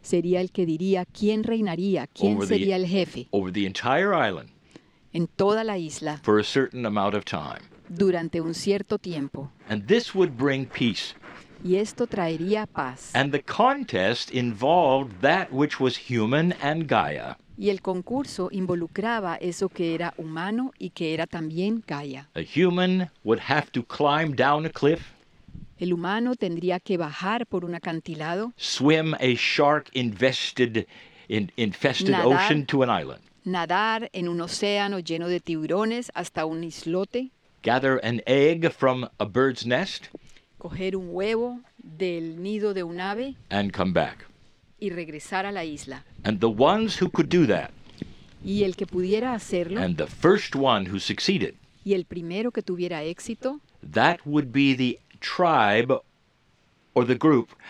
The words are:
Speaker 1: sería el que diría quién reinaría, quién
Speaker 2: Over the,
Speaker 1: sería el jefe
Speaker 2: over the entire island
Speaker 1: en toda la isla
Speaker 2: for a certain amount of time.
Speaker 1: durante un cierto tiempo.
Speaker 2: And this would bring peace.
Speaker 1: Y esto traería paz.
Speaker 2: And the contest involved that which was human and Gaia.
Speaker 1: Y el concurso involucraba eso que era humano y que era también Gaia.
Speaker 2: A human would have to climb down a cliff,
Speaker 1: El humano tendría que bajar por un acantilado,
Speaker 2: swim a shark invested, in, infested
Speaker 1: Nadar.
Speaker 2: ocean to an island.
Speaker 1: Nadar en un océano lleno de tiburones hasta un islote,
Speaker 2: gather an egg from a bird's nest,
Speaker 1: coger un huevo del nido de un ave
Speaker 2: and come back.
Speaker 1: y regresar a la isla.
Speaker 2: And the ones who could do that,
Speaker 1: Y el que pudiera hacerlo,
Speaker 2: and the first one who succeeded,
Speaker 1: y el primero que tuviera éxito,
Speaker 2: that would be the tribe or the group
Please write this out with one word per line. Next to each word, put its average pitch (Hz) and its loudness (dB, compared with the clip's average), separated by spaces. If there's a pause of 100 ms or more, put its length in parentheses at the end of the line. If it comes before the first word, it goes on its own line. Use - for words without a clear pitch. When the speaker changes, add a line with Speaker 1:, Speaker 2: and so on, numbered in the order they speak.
Speaker 1:
sería 180 2
el 185 -4
que 185 0
diría 180 0
quién 214 0
reinaría, 196 0
quién 208 2
Speaker 2:
Over 196 0
the, 214 2
Speaker 1:
sería 196 2
el 185 0
jefe 170 -2
Speaker 2:
over 95 0
the 101 0
entire 139 2
island 92 0 (640)
Speaker 1:
en 170 -2
toda 208 2
la 208 -4
isla 151 -8
Speaker 2:
for 107 4
a 104 2
certain 123 -2
amount 104 0
of 104 -2
time. 76 -8 (280)
Speaker 1:
durante 170 0
un 165 -4
cierto 196 -2
tiempo. 139 -8 (180)
Speaker 2:
And 107 -6
this 226 2
would 180 4
bring 135 0
peace. - -2 (500)
Speaker 1:
Y 185 0
esto 220 -2
traería 185 -2
paz. 131 -8
Speaker 2:
And 139 0
the 143 0
contest 208 0
involved 127 2
that 170 4
which 143 0
was 131 2 (120)
human 135 2
and 151 -2
Gaia. 73 0 (200)
Speaker 1:
Y 202 -2
el 196 -2
concurso 190 -6
involucraba 185 -4
eso 180 -4
que 165 -2
era 170 -6
humano 185 -6
y 180 -10
que 160 -4
era 160 -2
también 175 -4
Gaia. 143 -10
Speaker 2:
A - -4
human 180 2 (140)
would 110 4
have 147 0
to 123 -2
climb 147 0
down 143 4
a 160 -4
cliff, - 0 (640)
Speaker 1:
El 180 -2
humano 208 -2
tendría 175 -2
que 185 -2
bajar 185 -4
por 175 -4
un 175 -6
acantilado, 170 -6
Speaker 2:
swim 156 2
a 127 2
shark 147 2
invested, 120 0 (440)
in, 104 0
infested 127 0
Speaker 1:
Nadar. - 4 (180)
Speaker 2:
ocean 151 2
to 131 2
an 123 2
island. 73 -2 (240)
Speaker 1:
Nadar 185 -2
en 175 -4
un 175 -2
océano 202 -2
lleno 165 -4
de 175 0
tiburones 196 -2
hasta 165 -6
un 165 -6
islote, 185 -4 (320)
Speaker 2:
gather 127 2
an 117 -2
egg 151 4
from 127 2 (120)
a 107 0
bird's 123 0
nest, 127 -2 (500)
Speaker 1:
coger 190 -6
un 185 -8
huevo 226 -2 (160)
del 165 -6
nido 208 -2
de 185 -4
un 170 -8
ave 226 -6 (140)
Speaker 2:
and 101 -2
come 92 0
back. - 0 (540)
Speaker 1:
y 202 -6
regresar 170 -6
a 202 -6
la 190 -6
isla. 143 -12 (200)
Speaker 2:
And 104 0
the 113 4
ones 175 4
who 180 2
could 165 2
do 175 6
that, 87 2 (720)
Speaker 1:
Y 202 0
el 185 0
que 196 -4
pudiera 202 0
hacerlo, 185 -4
Speaker 2:
and 175 -2
the 151 -2
first - 2
one 123 4
who 98 -4
succeeded, 110 -2 (300)
Speaker 1:
y 196 0
el 180 -2
primero 180 -6
que 220 -6
tuviera 175 -6
éxito, 233 -8 (220)
Speaker 2:
that 135 2
would 147 0
be 139 4
the 123 0 (200)
tribe 127 4 (1000)
or 120 4
the 123 4
group 139 4 (200)